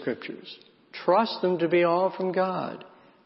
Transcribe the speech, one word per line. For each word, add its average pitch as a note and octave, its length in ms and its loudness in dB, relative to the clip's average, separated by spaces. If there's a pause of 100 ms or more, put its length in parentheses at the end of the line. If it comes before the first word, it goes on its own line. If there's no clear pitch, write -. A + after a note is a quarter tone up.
Scriptures, - 560 -8 (480)
trust G#3+ 360 2
them F3+ 180 2
to E3 100 0
be E3+ 140 4
all F3+ 340 4
from F#3 140 -2
God, F#3 520 -2 (420)